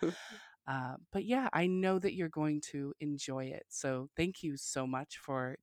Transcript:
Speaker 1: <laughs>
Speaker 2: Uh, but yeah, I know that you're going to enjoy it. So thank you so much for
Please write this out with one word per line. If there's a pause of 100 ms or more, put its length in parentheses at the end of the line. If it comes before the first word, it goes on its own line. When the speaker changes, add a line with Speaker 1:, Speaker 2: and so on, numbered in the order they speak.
Speaker 1:
<laughs> (520)
Speaker 2:
Uh, (160)
but
yeah,
I
know
that
you're
going (100)
to
enjoy
it.
So
thank
you
so
much
for